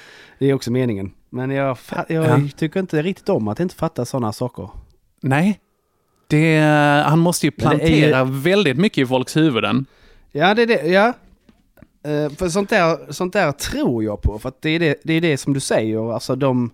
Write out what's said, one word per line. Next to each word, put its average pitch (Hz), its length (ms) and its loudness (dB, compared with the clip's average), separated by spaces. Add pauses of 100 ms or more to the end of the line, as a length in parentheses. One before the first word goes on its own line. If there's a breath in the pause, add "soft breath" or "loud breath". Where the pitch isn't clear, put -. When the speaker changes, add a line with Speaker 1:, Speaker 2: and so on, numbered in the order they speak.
(380 loud breath)
Speaker 1:
Det 135 120 0
är 139 40 2
också 131 160 -6
meningen. 117 400 -2 (200)
Men 127 200 -6
jag 139 260 -2
fa-, - 320 -10
jag 160 160 -2
Speaker 2:
Ja. 156 160 4 (160)
Speaker 1:
tycker 165 240 -4
inte 160 220 -2
riktigt 185 260 -6
om 123 200 0
att 107 120 -6
inte 180 140 -4
fatta 151 300 -6
såna 117 280 -4
saker. - 380 -10 (520)
Speaker 2:
Nej. 160 380 0 (680)
Det, 156 340 4 (460)
han 156 120 4
måste 170 280 2
ju 143 100 0
Speaker 1:
Men 151 220 2
det 147 60 -2
är 165 40 4
ju 151 200 6
Speaker 2:
plantera 131 160 2
väldigt 139 520 0
mycket 185 220 0
i 135 80 2
folks 127 300 -2
huvuden. 127 500 2 (460 soft breath)
Speaker 1:
Ja, 175 220 2
det 240 80 2
är 226 40 2
det. 180 200 0
Ja. 190 200 4 (1000)
Eh, 147 320 -2
för 185 120 -4
sånt 196 220 -2
där, 165 420 0
sånt 180 200 -6
där 175 200 0
tror 151 520 -4
jag 104 180 -6
på. 104 160 -2
För 131 100 -10
att - 140 -16
det 156 80 -2
är 160 100 0
det, 156 140 2 (100)
det 160 100 -2
är 160 60 2
det 165 160 0
som 143 160 -4
du 135 80 0
säger. 110 540 -2
Alltså, 127 220 -4
de, 127 380 0